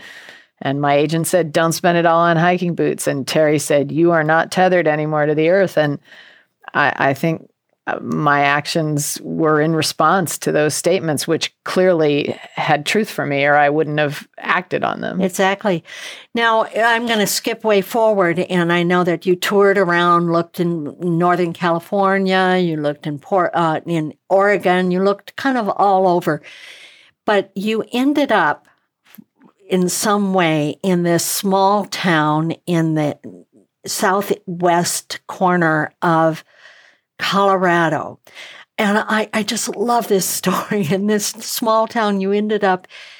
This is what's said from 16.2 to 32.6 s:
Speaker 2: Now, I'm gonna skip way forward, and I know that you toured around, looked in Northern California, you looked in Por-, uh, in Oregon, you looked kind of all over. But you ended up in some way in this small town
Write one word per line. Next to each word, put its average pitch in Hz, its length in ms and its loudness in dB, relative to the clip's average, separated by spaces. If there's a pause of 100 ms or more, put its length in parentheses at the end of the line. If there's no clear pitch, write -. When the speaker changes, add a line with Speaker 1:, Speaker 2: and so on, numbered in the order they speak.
Speaker 2:
Now, 226 300 2 (100)
I'm 233 320 0
gonna 214 180 0
skip - 380 -4
way 208 180 4
forward, 196 580 2
and 175 340 0
I 175 100 2
know 180 220 2
that 170 200 -2
you 180 120 2
toured 196 400 2
around, 175 560 2
looked 170 260 -2
in 170 400 -4
Northern 175 540 0
California, 185 1040 0
you 170 180 0
looked 147 320 -4
in 147 100 -6
Por-, 180 400 0
uh, 160 280 0
in 160 280 -4 (140)
Oregon, 185 640 2
you 185 100 0
looked 196 360 -2
kind 262 200 -2
of 208 120 -4
all 190 360 2
over. 175 360 0 (840)
But 202 300 0
you 214 380 -4
ended 269 400 0
up 160 320 0 (1040)
in 185 200 0
some 202 460 -2
way 156 480 0
in 180 220 0
this 170 200 2
small 196 640 0
town 156 680 0 (120)